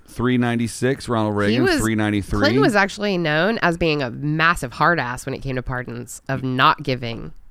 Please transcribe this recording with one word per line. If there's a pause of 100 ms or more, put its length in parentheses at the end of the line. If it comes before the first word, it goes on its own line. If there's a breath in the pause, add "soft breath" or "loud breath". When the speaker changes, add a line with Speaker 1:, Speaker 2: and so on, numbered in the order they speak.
Speaker 1:
three
ninety-six.
Ronald
Speaker 2:
He
Speaker 1:
Reagan,
Speaker 2:
was,
Speaker 1:
three
ninety-three.
Speaker 2:
Clinton
was
actually
known
as
being
a
massive
hard
ass
when
it
came
to
pardons,
of
not
giving (180)